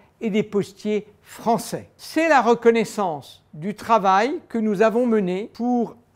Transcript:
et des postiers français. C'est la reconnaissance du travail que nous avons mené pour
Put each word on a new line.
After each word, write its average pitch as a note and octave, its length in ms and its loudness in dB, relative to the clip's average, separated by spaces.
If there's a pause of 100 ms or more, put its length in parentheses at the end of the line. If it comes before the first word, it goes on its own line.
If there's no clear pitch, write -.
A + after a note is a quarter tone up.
(200)
et A3+ 80 -4
des G#3 140 0
postiers G#3 640 -4 (160)
français. - 760 -4
C'est D#4+ 320 -2
la C4+ 140 6
reconnaissance A3 1000 0 (120)
du F3 200 -8
travail A3 640 2 (100)
que A#3 80 -4
nous G#3+ 240 0
avons A3 240 2
mené G#3 480 -2
pour A#3+ 420 -2 (200)